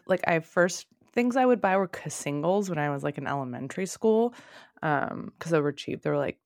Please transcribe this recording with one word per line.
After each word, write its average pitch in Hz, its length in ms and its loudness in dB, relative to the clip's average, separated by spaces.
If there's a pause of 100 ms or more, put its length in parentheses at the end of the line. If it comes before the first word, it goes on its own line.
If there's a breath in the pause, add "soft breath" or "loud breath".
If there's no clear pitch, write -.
like, 185 200 2
I 165 120 4
first 175 480 0 (260)
things 240 220 2
I 254 100 4
would 247 160 4
buy 190 160 2
were 190 100 2
Ka-singles 170 840 -2
when 165 100 -2
I 147 100 0
was, 139 140 -4
like, 147 140 -2
in 139 100 -6
elementary 135 580 -6
school, 226 480 0 (500 loud breath)
um, - 560 -2
'cause 165 120 -4
they 160 80 4
were 147 140 0
cheap. - 300 -8
They - 60 0
were, 147 80 0
like, - 280 -4